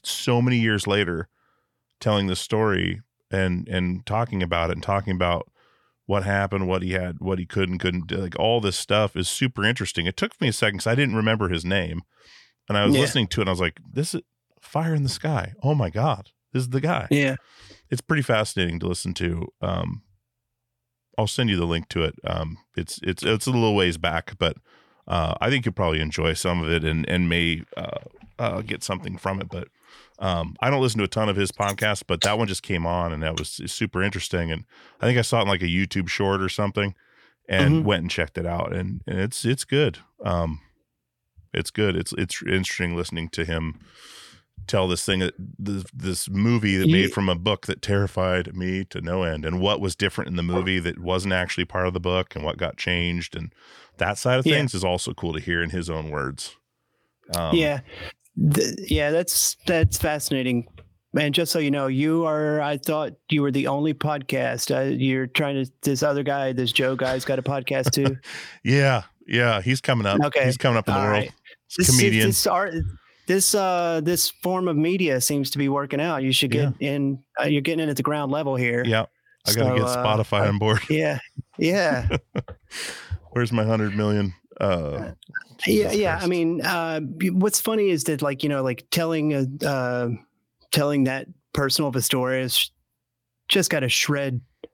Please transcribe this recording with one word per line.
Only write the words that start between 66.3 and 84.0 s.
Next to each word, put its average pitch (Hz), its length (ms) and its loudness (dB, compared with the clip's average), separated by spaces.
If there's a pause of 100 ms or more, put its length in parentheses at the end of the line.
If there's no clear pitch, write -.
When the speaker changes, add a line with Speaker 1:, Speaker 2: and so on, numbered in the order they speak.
Speaker 2:
this 120 180 0
Joe 131 240 2
guy's 131 280 -2
got 135 160 0
a 131 40 -6
podcast 135 480 0
too. 135 260 2 (220)
Speaker 1:
<laughs> - 240 -18
Yeah. 135 400 4 (240)
Yeah. 117 340 4
He's 127 180 2
coming 117 280 2
up. 101 180 4
Speaker 2:
Okay. 143 200 2
Speaker 1:
He's 127 120 2
coming 120 200 4
up 107 100 0
in 101 80 2
the - 40 4
Speaker 2:
All 135 60 2
Speaker 1:
world. 104 160 2
Speaker 2:
right. - 100 -6 (360)
Speaker 1:
He's - 100 -12
a 175 140 6
Speaker 2:
This, 127 80 8
Speaker 1:
comedian. 110 280 6
Speaker 2:
this - 200 2
art, 185 260 0 (540)
this, 190 280 2
uh, 175 480 2
this 170 260 2
form 185 380 -2
of 160 100 0
media 160 420 2
seems 139 320 0
to 143 60 -4
be 143 100 0
working 139 320 -2
out. 156 220 -2
You 131 100 0
should 135 200 2
get 143 280 2
Speaker 1:
Yeah. 143 120 -2
Speaker 2:
in, 139 320 -2 (180)
uh, 139 40 0
you're 147 180 2
getting 160 160 -2
in 156 100 0
at 139 80 -2
the - 60 -2
ground 147 280 -2
level 139 240 -2
here. 120 300 0
Speaker 1:
Yeah. 110 200 2 (420)
I 104 60 2
gotta 127 160 4
Speaker 2:
So, 127 80 2
Speaker 1:
get - 80 2
Speaker 2:
uh, 123 200 0
Speaker 1:
Spotify 107 400 2
Speaker 2:
uh, 104 40 4
Speaker 1:
on 101 100 2
board. 107 300 4
Speaker 2:
yeah. 151 300 0 (380)
Yeah. 156 500 2 (260)
Speaker 1:
<laughs> - 960 -10
Where's 120 200 0
my 110 120 2
hundred 107 320 2
million? 104 380 2 (260)